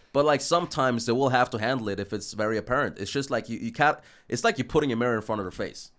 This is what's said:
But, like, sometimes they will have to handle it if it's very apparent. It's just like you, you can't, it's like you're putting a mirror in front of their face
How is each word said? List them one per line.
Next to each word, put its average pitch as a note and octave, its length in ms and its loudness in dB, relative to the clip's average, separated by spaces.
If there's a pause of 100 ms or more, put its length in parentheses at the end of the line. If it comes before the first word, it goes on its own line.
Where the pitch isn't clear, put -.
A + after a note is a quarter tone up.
(120)
But, C#3+ 120 4
like, D3 160 4
sometimes C3+ 640 0
they A#2+ 60 2
will C3 160 4
have B2 220 4
to A#2 80 -4
handle A2+ 320 -2
it G2 100 -2
if G2 140 -8
it's - 180 -6
very G#2+ 240 0
apparent. A#2+ 420 -2
It's G2 120 -6
just C#3 200 -2
like A#2 200 -2
you, A2+ 80 -6
you A2+ 120 -6
can't, D3+ 280 2 (300)
it's - 140 -2
like A3+ 160 2
you're B2+ 60 0
putting D3 260 2
a A#2 60 0
mirror A#2+ 180 2
in A2 80 0
front G#2+ 180 -2
of F#2+ 40 -4
their F2+ 80 -8
face - 460 -10